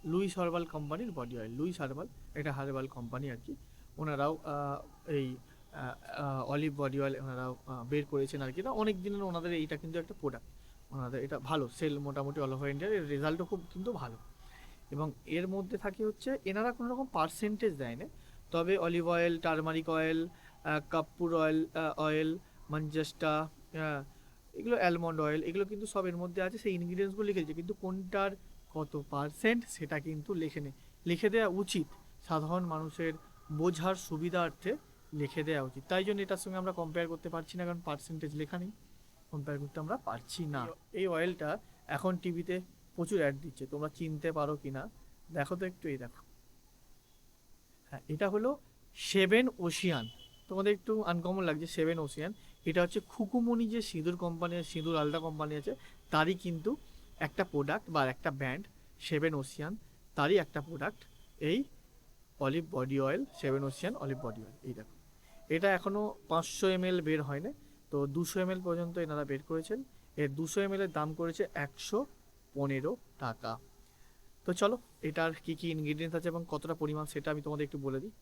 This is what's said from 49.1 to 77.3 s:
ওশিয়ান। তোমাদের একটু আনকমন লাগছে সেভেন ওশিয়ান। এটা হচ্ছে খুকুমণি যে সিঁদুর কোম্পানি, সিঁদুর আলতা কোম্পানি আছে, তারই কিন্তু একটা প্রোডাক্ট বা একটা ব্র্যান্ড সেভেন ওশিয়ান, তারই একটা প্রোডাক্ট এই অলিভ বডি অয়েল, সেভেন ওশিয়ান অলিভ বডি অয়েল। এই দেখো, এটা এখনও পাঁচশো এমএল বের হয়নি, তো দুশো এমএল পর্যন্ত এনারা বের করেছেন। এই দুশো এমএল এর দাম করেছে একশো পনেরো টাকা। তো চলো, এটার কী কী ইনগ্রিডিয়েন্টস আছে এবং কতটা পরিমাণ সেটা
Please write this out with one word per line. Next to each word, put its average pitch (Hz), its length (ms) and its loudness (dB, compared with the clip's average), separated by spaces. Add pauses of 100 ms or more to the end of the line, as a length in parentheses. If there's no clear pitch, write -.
ওশিয়ান। 165 500 2 (400)
তোমাদের 196 240 4
একটু 214 300 2
আনকমন 175 400 2
লাগছে 160 240 2
সেভেন 165 320 2
ওশিয়ান। 156 340 -4 (320)
এটা 170 180 4
হচ্ছে 185 180 2
খুকুমণি 233 680 2
যে 226 140 0
সিঁদুর 175 340 -2
কোম্পানি, 170 460 -2
সিঁদুর 160 340 0
আলতা 151 220 4
কোম্পানি 151 380 -2
আছে, 175 160 -2 (380)
তারই 156 240 6
কিন্তু 180 420 -2 (420)
একটা 156 260 0
প্রোডাক্ট 151 460 0
বা 156 100 4 (140)
একটা - 160 -2
ব্র্যান্ড 139 340 -2 (440)
সেভেন 156 260 4
ওশিয়ান, 147 380 -4 (440)
তারই 160 280 6
একটা - 180 -4
প্রোডাক্ট 160 380 -4 (400)
এই 165 180 4 (880)
অলিভ 160 240 0
বডি 135 300 0
অয়েল, 147 220 2 (180)
সেভেন 139 240 2
ওশিয়ান 175 320 -2
অলিভ 135 280 -4
বডি 110 200 -6
অয়েল। 107 120 -18 (120)
এই 120 100 -6
দেখো, - 160 -16 (600)
এটা 180 140 6 (100)
এখনও 196 240 0 (260)
পাঁচশো 165 380 2 (100)
এমএল 185 300 2
বের 156 220 4
হয়নি, 151 220 -4 (400)
তো 147 60 0 (100)
দুশো 165 380 0
এমএল 185 220 0
পর্যন্ত 170 320 0
এনারা 151 260 0
বের 139 260 -2
করেছেন। 160 280 0 (420)
এই 147 80 4 (100)
দুশো 160 280 0
এমএল 196 200 0
এর 165 120 -4
দাম 151 160 0
করেছে 165 280 0 (120)
একশো 156 440 -2 (560)
পনেরো 139 380 0 (260)
টাকা। 113 340 -4 (920)
তো - 40 2 (100)
চলো, 214 160 6 (320)
এটার 165 240 2 (120)
কী 165 140 -4
কী 175 80 -4 (100)
ইনগ্রিডিয়েন্টস 156 420 -2
আছে 170 140 0
এবং 170 100 -4 (100)
কতটা 156 300 -2
পরিমাণ 151 300 0
সেটা 147 220 -4